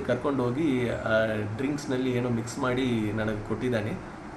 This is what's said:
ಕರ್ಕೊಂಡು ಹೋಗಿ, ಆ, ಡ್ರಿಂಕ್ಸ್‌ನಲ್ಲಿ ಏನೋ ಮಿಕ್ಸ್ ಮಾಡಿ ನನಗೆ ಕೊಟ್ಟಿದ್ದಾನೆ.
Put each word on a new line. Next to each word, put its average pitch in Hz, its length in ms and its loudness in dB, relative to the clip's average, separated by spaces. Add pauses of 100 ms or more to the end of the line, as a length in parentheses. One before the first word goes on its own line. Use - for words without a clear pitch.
ಕರ್ಕೊಂಡು 127 360 2
ಹೋಗಿ, 123 460 2
ಆ, 113 360 2 (320)
ಡ್ರಿಂಕ್ಸ್‌ನಲ್ಲಿ 131 540 0
ಏನೋ 123 180 2
ಮಿಕ್ಸ್ 117 300 -2
ಮಾಡಿ 123 520 2
ನನಗೆ 107 360 -2
ಕೊಟ್ಟಿದ್ದಾನೆ. 113 460 0 (420)